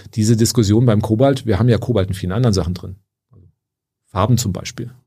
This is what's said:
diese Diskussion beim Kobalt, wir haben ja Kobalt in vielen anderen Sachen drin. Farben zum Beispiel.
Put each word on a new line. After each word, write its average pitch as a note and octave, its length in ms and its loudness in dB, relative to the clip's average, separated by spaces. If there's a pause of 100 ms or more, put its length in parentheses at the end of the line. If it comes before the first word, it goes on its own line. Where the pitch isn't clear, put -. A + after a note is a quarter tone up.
(160)
diese A2 200 2
Diskussion A2+ 520 2
beim G#2 160 2
Kobalt, C3+ 420 0
wir G2 140 0
haben B2 100 2
ja A2 80 4
Kobalt G2 300 -2
in - 80 -8
vielen F2+ 160 -6
anderen G#2+ 220 0
Sachen F2+ 200 -2
drin. F#2 220 -12 (1120)
Farben G#2+ 300 0
zum F#2 160 -4
Beispiel. - 380 -12 (160)